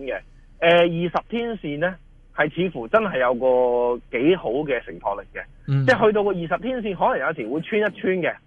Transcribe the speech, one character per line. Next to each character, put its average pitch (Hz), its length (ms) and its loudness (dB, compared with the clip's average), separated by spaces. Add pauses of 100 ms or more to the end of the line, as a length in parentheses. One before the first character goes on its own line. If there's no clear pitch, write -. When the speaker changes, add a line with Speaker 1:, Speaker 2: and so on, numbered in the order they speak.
Speaker 1:
嘅。 120 200 -6 (400)
呃， 170 100 4
二 175 160 6
十 170 260 -2 (160)
天 233 300 -4
線 147 200 -8
呢， 180 160 -2 (400)
係 151 180 0
似 180 180 -2
乎 117 180 -8
真 220 140 4
係 156 180 -2
有 123 140 4
個 123 640 2 (180)
幾 165 180 4
好 113 140 -4
嘅 135 340 -2
承 85 140 -14
托 101 220 -4
力 98 140 -16
嘅。 95 80 -10 (240)
Speaker 2:
嗯。 135 200 2
Speaker 1:
即 254 60 6
係 220 140 4
去 214 60 6
到 208 120 2
個 208 60 2
二 196 40 -2
十 170 240 -4
天 247 240 -4
線， 202 140 -4
可 214 200 0
能 139 100 -4
有 160 60 -2
時 135 160 -8
會 147 120 -4
穿 208 200 -2
一 208 200 -2
穿 185 160 0
嘅 147 180 -2 (120)